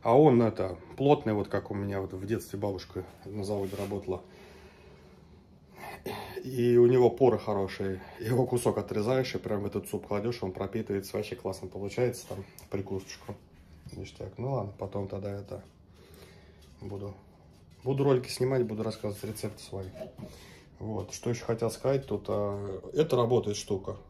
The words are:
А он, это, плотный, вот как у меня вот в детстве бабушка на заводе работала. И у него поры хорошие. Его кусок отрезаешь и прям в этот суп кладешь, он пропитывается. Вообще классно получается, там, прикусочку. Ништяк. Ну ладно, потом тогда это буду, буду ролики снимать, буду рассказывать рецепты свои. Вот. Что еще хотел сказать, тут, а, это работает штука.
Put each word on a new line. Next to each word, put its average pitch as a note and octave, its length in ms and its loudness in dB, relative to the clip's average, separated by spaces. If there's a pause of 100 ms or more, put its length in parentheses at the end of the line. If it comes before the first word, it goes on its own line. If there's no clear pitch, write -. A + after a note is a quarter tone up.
А A2+ 140 6
он, C#3 260 10
это, F#2+ 340 0 (200)
плотный, C#3 360 4
вот G#2 160 0
как - 220 -4
у G#2+ 40 -6
меня G2+ 260 -2
вот G2 120 -6
в F#2+ 140 -8
детстве G2+ 320 -4
бабушка F#2+ 460 -6 (200)
на G2+ 200 -6
заводе G2 320 -4
работала. F#2+ 460 -4 (2250)
И A#2+ 320 4
у A#2+ 100 12
него B2 240 8
поры A#2 280 6
хорошие. G2 640 -2 (180)
Его B2+ 280 2
кусок A2+ 320 2
отрезаешь A2 560 0
и - 40 -2
прям G#2 240 -2
в G2+ 40 -4
этот - 220 -4
суп - 180 -6
кладешь, G#2+ 360 -2
он F#2 100 -4
пропитывается. G2 640 -4
Вообще G#2 200 -4
классно - 320 -8
получается, G#2+ 600 -2
там, G2 160 -8 (260)
прикусочку. G2 640 -8 (580)
Ништяк. - 460 -12
Ну B2 140 -4
ладно, G#2 260 -4
потом G2+ 300 -6
тогда G2+ 240 -6
это G2 300 -10 (1200)
буду, G2+ 340 -8 (680)
буду C3+ 200 2
ролики C3 240 4
снимать, B2+ 380 2
буду G#2+ 160 -4
рассказывать G#2+ 420 -4
рецепты G#2 380 -8
свои. G2 240 -10 (920)
Вот. G#2 340 -6
Что - 180 -4
еще A#2+ 140 -4
хотел A2+ 260 0
сказать, C3+ 360 0
тут, G#2 220 -4
а, G2+ 680 -4
это D3 220 4
работает A#2 400 4
штука. F#2+ 400 -4 (140)